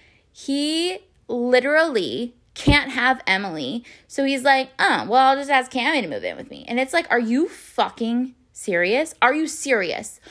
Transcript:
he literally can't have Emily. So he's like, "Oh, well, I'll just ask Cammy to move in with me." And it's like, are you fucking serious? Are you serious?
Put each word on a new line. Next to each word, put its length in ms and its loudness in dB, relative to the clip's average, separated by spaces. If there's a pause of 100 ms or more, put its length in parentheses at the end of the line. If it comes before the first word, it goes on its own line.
(320)
he 640 -4 (280)
literally 1080 2 (180)
can't 380 2
have 340 0
Emily. 580 -4 (220)
So 180 -2
he's 200 -2
like, 340 4
"Oh, 300 2
well, 220 6
I'll 60 4
just 140 -6
ask 220 0
Cammy 300 0
to 60 -6
move 140 -6
in 140 -6
with 120 -16
me." 200 -18
And 100 -2
it's 140 -2
like, 180 0
are 80 2
you 300 0
fucking 880 -4 (220)
serious? 640 0
Are 100 4
you 140 -2
serious? 720 -4 (120)